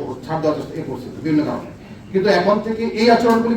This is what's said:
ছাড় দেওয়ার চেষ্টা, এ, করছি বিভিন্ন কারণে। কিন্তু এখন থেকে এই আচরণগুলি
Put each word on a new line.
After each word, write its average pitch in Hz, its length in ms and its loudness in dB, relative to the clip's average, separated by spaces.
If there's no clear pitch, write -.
ছাড় 160 160 -4
দেওয়ার 151 180 0
চেষ্টা, - 200 -10
এ, - 100 -8
করছি 127 180 -10
বিভিন্ন 151 320 0
কারণে। 120 220 -8
কিন্তু 190 160 2
এখন 202 180 4
থেকে 226 160 -4
এই 240 140 6
আচরণগুলি 226 420 4